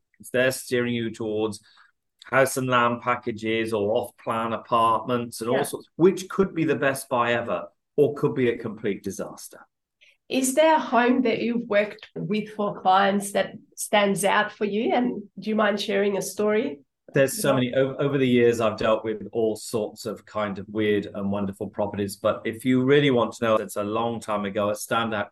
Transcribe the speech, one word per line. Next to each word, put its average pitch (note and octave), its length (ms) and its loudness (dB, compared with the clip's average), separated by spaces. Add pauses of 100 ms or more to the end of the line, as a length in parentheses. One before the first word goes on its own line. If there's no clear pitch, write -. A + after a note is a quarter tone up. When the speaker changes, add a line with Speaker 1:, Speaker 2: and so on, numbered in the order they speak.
(120)
Speaker 1:
Because - 200 -20
they're B2+ 200 2
steering A#2+ 420 -2
you A2+ 180 -4
towards G#2+ 500 -4 (640)
house C3 320 2
and C3 100 -2
land A#2+ 340 2
packages A2+ 680 -2
or G#2+ 240 0
off-plan A2+ 560 -4
apartments A#2+ 880 0
and A2+ 100 -4
all B2+ 100 2
Speaker 2:
Yeah. - 40 0
Speaker 1:
sorts, - 320 -10
which F3+ 320 2
could G3 260 0
be D#3+ 120 -2
the C#3+ 100 2
best C3+ 320 -2
buy A#2+ 240 2
ever G2 380 -2 (280)
or D3 160 4
could C#3 220 -2
be B2+ 140 2
a A#2 80 0
complete G#2 460 -6
disaster. - 640 -12 (640)
Speaker 2:
Is C4 260 -2
there D#4 220 6
a - 40 4
home B3 420 2
that A3+ 180 0
you've A#3 300 -2
worked G#3 440 -2
with G#3 360 -4
for G#3 320 -6
clients G3 500 4
that - 220 -2 (240)
stands G3+ 480 2
out G3+ 260 2
for - 140 -4
you? A3 260 0
And B3 320 0 (160)
do G#3+ 100 -6
you G#3+ 60 0
mind G#3 240 2
sharing G3+ 380 0
a F3+ 40 -2
story? G#3+ 600 -2 (320)
Speaker 1:
There's C3+ 260 2
so C#3+ 120 2
Speaker 2:
Yeah. C3+ 40 2
Speaker 1:
many. B2+ 180 0
Over, C3+ 280 0
over C#3 160 2
the C3 100 4
years, A#2+ 320 6
I've G#2+ 160 2
dealt A2 300 0
with G#2 260 -6
all A2+ 240 0
sorts - 500 -6
of G2 200 -8
kind G#2 340 -6
of G2 80 -12
weird G#2 380 2
and G2 260 -6
wonderful G2+ 380 -4
properties. G2+ 480 -4
But - 260 0
if - 220 -6
you B2+ 180 4
really C#3+ 280 4
want A2+ 240 2
to A#2 100 -4
know, A2 100 4
it's G#2 220 -4
a G#2 60 -2
long A2+ 360 -4
time G#2 240 -4
ago. G2+ 260 -2
A G#2 40 0
standout A2 580 -4